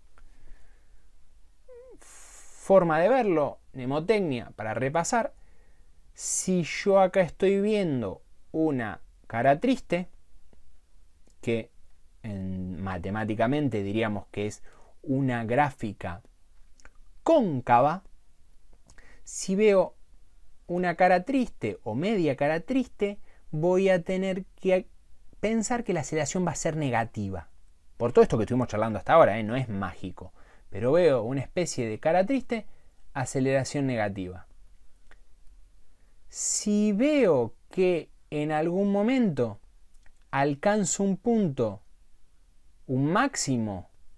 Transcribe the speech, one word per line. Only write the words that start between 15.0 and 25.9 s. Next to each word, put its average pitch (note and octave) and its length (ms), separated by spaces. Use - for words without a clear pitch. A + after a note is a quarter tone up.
una C3 440
gráfica A2 800
cóncava, D#3 800
si - 320
veo G3 400
una F3+ 300
cara F3+ 280
triste A#3 600
o G#2+ 120
media E3 400
cara D#3 240
triste, A3 640
voy F3+ 360
a F#3 160
tener F#3+ 400
que F#3 300
pensar A3+ 440
que G#3 100